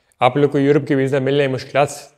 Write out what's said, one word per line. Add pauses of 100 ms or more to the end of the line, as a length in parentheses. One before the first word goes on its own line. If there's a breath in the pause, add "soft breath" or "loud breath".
(220)
आप
लोग
को
यूरोप
की
वीज़ा
मिलने
में
मुश्किलात (220)